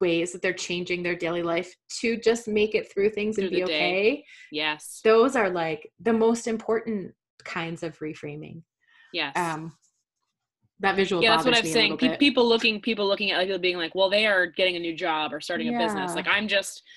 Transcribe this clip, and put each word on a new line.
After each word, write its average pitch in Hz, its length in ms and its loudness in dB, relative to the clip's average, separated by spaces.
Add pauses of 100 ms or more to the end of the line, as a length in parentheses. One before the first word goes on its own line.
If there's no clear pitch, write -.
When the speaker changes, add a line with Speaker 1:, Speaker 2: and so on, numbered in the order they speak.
Speaker 1:
ways 175 320 2
that 185 100 -12
they're 185 100 0
changing 180 480 -4
their 175 140 -2
daily 175 260 -4
life 170 320 -2 (280)
to 233 160 2
just 226 300 0
make 214 280 0
it - 180 -2
through 202 160 2
things 214 300 -4
and 190 100 0
Speaker 2:
Through 180 80 0
Speaker 1:
be 180 60 2
Speaker 2:
the 180 40 -2
day. 156 200 0
Speaker 1:
okay, 208 380 0 (260)
Speaker 2:
Yes. 151 520 -6
Speaker 1:
those 226 320 6
are, 214 140 2
like, 165 400 -4 (100)
the 226 140 0
most 226 340 2
important 226 680 -4 (300)
kinds 165 400 -8
of 160 160 -8
reframing. 151 640 -10 (520)
Speaker 2:
Yes. 151 240 -4
Speaker 1:
Um, 165 340 -4 (1080)
that 190 160 0
visual 190 260 2
Speaker 2:
Yeah, 226 80 6
that's 220 140 4
Speaker 1:
bothers 254 80 4
Speaker 2:
what 240 60 6
I'm 220 40 0
Speaker 1:
me 175 60 -2
a 160 40 -4
Speaker 2:
saying. 214 200 4
Speaker 1:
little 151 40 -6 (120)
Speaker 2:
Pe-, - 60 -2
Speaker 1:
bit. - 40 -10
Speaker 2:
people 254 280 6
looking, 226 340 2
people 208 260 -2
looking 196 240 0
at 160 60 0
other 180 80 2
people 190 140 -2
being 180 180 0
like, 165 180 -6
"Well, 190 160 4
they 214 160 4
are 190 180 2
getting 180 300 0
a 170 40 -6
new 170 140 -4
job 156 400 -2
or 151 80 -8
starting 180 320 -4
a 240 60 -2
business. 202 320 -2
Speaker 1:
Yeah. 170 40 -4
Speaker 2:
Like, 180 120 -4
I'm 202 220 0
just 196 340 -2 (140)